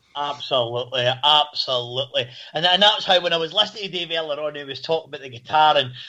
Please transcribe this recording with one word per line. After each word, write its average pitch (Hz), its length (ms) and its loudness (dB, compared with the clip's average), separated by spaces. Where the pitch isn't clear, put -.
Absolutely, 127 880 -2
absolutely. 135 1040 0
And, 156 140 0
and 180 160 4
that's 208 220 4
how, 180 180 4
when 175 100 0
I 170 40 4
was 160 160 -4
listening 208 320 -2
to 185 60 -10
Dave 170 200 -6
earlier 160 300 -4
on, 151 160 -6
he 143 80 -10
was 135 180 -12
talking 160 260 -2
about 139 120 -14
the 135 80 -16
guitar 156 480 4
and 127 160 2